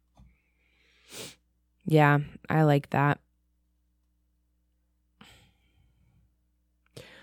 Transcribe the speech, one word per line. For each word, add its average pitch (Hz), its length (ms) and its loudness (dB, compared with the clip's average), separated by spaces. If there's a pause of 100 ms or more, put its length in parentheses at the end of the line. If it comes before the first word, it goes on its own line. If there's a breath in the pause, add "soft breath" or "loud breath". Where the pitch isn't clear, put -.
(1800 soft breath)
Yeah, 147 360 2 (280)
I 156 140 0
like 143 280 0
that. 143 300 -2 (4000 soft breath)